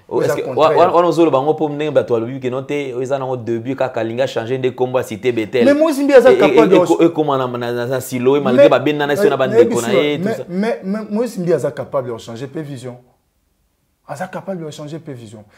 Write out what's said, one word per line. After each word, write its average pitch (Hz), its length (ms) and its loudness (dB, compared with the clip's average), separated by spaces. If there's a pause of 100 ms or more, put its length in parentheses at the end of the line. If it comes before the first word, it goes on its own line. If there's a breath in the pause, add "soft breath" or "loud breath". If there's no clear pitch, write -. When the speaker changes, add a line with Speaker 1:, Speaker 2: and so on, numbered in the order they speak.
Speaker 1:
Oh, - 120 -2
est-ce - 140 0
que, - 60 -4
Speaker 2:
Eza - 80 -6
contraire. 147 280 4
Speaker 1:
wa-, 170 120 6
wa-, 170 80 0
wana 175 120 4
ozoloba 156 320 4
ngo 151 140 0
po 151 140 -2
mnenge 147 260 -6
bato 120 220 2
alobi 123 240 -6
ke 127 100 -4
non 131 140 -6
te, 143 280 -6
oyo 123 100 -6
eza 135 180 -4
nango 131 160 -4
début 117 400 -4
kaka 123 240 -2
alinga 117 260 -2
changer 120 320 -4
nde 127 160 -2
kombo 127 240 -2
ya 117 60 0
Cité 113 280 -4
Bethel. 113 320 0
Speaker 2:
Mais 277 100 6
Moïse 294 280 0
Mbiye 277 140 4
aza 254 160 8
Speaker 1:
Et, - 20 8
et, - 40 2
Speaker 2:
capable 185 360 6
Speaker 1:
et, 180 40 6
Speaker 2:
de 180 40 4
Speaker 1:
et 170 40 2
ko-, 165 140 2
et 165 120 4
comment 147 260 0
na, 127 80 0
na, 120 260 -4
na, 120 140 -2
na 131 140 -2
silo, 127 360 0
e 147 40 2
malgré 131 240 4
Speaker 2:
Mais, - 40 6
Speaker 1:
ba 127 120 4
benda 147 260 -2
na 143 80 0
Speaker 2:
mais, - 20 -2
Speaker 1:
sio - 140 0
na 139 80 -2
ba 131 100 2
Speaker 2:
mais - 160 4
Speaker 1:
ndeko - 160 0
na 117 80 -4
Speaker 2:
biso, 165 140 2
Speaker 1:
ye, 147 160 -2
tout 175 60 -6
Speaker 2:
mais, 220 100 -4
Speaker 1:
ça. - 140 -10
Speaker 2:
mais, 208 360 -4
mais 196 140 -4 (100)
Moïse 214 300 -4
Mbiye 175 160 0
aza 143 160 -2
capable 127 420 -6
de 110 60 -10
changer 117 300 -14
pe 135 100 -12
vision. 127 400 -12 (1120)
Aza 151 180 -10
capable 185 400 -10
de 147 60 -10
changer 151 260 -14
pe 151 140 -16
vision. 110 320 -18 (140 soft breath)